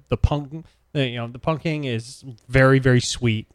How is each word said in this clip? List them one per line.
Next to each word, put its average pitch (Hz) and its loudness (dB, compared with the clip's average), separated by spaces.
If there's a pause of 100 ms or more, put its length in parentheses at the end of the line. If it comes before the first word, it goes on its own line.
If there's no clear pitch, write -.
the 123 -2
punk-, 147 -4 (280)
the, 139 -2
you 120 -8
know, 117 -8
the 123 -14
pumpkin 151 -4
is 117 -6 (260)
very, 135 6
very 127 4
sweet, 110 -2